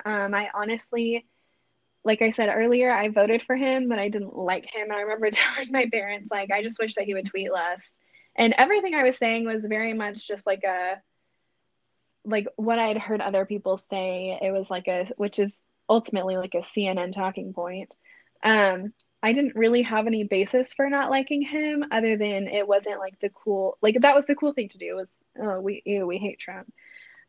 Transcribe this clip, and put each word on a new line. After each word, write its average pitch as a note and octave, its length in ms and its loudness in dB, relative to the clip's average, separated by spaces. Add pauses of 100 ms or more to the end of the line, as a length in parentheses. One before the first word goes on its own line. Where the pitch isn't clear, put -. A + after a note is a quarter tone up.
Um, G3+ 280 -2
I G3+ 200 0
honestly, A#3 720 -4 (800)
like G#3+ 180 2
I A3+ 100 4
said G#3+ 240 0
earlier, B3 360 4
I G#3 180 2
voted A3 340 4
for B3+ 120 0
him, C4 340 0
but A3 100 0
I G3+ 100 0
didn't G3+ 260 -6
like F#3 300 -2
him. G#3+ 240 -8
And G#3 40 -6
I G3+ 80 -4
remember G#3+ 280 0
<laughs> - 20 -2
telling B3+ 400 -2
my C4 200 2
parents, G3+ 400 -4
like, G3 200 -4
"I G#3 120 0
just A3+ 160 -6
wish A3 160 -4
that G3+ 100 -2
he G3+ 80 -4
would F#3+ 120 -4
tweet F#3+ 260 -6
less." F3+ 440 -4 (400)
And A3+ 220 4
everything F4+ 380 4
I C#4 80 4
was C4 140 4
saying A3+ 280 0
was A3 200 -4
very A3 280 -2
much G#3 340 -8
just, G3+ 180 -8
like, G3 180 -2
a, F#3 380 -2 (1200)
like, G#3 300 -2
what A3+ 240 0
I'd A3 180 0
heard G#3+ 240 -4
other G3 240 0
people F#3+ 320 -2
say. F#3 640 -6
It F#3+ 100 0
was, F#3+ 180 -2
like, F3+ 180 -6
a, F#3 300 -2
which G3+ 220 -4
is G3+ 220 -2 (280)
ultimately, F#3+ 480 2
like, F#3 180 -4
a F3 80 -2
C G3+ 240 -2
N F#3+ 100 0
N F3+ 140 -4
talking F#3+ 420 -4
point. F3+ 420 -10 (480)
Um, G#3 500 4 (280)
I A3+ 120 2
didn't C#4 220 2
really A#3 280 4
have A3 240 0
any A3 160 0
basis G#3+ 500 0
for C#4 160 0
not C#4 200 0
liking C4+ 320 0
him D4 500 -2
other A3 260 2
than G3+ 300 -2
it G3+ 200 0
wasn't, G3+ 320 2
like, F#3+ 200 -10
the G3+ 100 -4
cool, G3 520 -2
like, A3 200 4
that C#4 140 8
was C#4+ 100 6
the C#4+ 100 2
cool C#4+ 180 0
thing G#3+ 160 -4
to - 80 -20
do F3 180 -8
was, F#3+ 220 -12 (220)
"Oh, G3+ 200 -4
we, G3 260 -6
ew, G3 220 -2
we F3 100 -4
hate G3 220 -6
Trump." F#3 320 -16 (580)